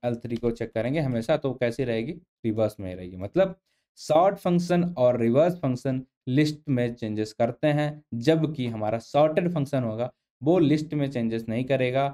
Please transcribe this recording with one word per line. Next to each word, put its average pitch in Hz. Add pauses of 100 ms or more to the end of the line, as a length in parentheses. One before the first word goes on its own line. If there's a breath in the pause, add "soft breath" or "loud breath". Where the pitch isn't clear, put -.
एल 120
थ्री 117
को 117
चेक 113
करेंगे 123
हमेशा 131
तो 131
कैसी 120
रहेगी, 117 (340)
रिवर्स 107
में 92
रहेगी। 90
मतलब 180 (440)
सॉर्ट 185
फंक्शन 175 (140)
और 123
रिवर्स 139
फंक्शन 131 (280)
लिस्ट 151 (120)
में 120
चेंजेस 107
करते 120
हैं, 147 (120)
जबकि 151
हमारा 110
सॉर्टेड 156
फंक्शन 139
होगा 117 (300)
वो 160
लिस्ट 156
में 143
चेंजेस 113
नहीं 117
करेगा। 131